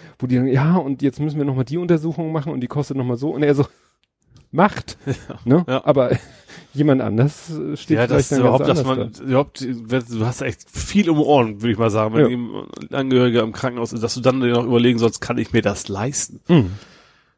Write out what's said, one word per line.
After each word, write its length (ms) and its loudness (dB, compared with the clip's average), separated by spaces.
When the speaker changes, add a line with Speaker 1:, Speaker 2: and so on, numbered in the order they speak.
Speaker 1:
wo 80 -4
die 100 0
dann, 100 2
"Ja, 300 2
und 260 -2
jetzt 180 -2
müssen 180 -4
wir 60 -2
noch 120 -2
mal 80 0
die 140 -6
Untersuchung 540 -2
machen 200 -4
und 80 -6
die 80 -4
kostet 280 -6
noch 80 -2
mal 120 -2
so." 140 -4
Und 120 -4
er 120 4
so, 120 2
"Macht." 500 0
Speaker 2:
<laughs> 40 -20
Ja. 380 -8
Speaker 1:
Ne? 240 4
Speaker 2:
Ja. 160 -2
Speaker 1:
Aber 260 2
<laughs> 320 -20
jemand 280 4
anders, 480 0
äh, 260 -8
steht 220 0
Speaker 2:
Ja, 80 2
Speaker 1:
vielleicht 40 -2
Speaker 2:
das 200 2
Speaker 1:
dann 100 2
Speaker 2:
überhaupt, 260 2
Speaker 1:
ganz 140 2
Speaker 2:
dass 80 -2
Speaker 1:
anders 300 -4
Speaker 2:
man, 80 -14
Speaker 1:
da. 40 -4
Speaker 2:
überhaupt, 300 0
du 640 -4
hast 160 -6
echt 280 -8
viel 400 0
um 100 4
Ohren, 420 2
würde 100 2
ich 60 -2
mal 120 2
sagen, 240 0
wenn 80 4
Speaker 1:
Ja. 60 6
Speaker 2:
eben 380 -6
ein 140 -12
Angehöriger 480 2
im 100 -4
Krankenhaus 400 -6
ist, 100 -8
dass 120 -4
du 60 -8
dann 200 2
dir 120 2
noch 140 2
überlegen 320 4
sollst, 220 0
"Kann 180 -6
ich 140 -4
mir 100 2
das 260 -4
leisten?" 600 -6
Speaker 1:
Mhm. 220 4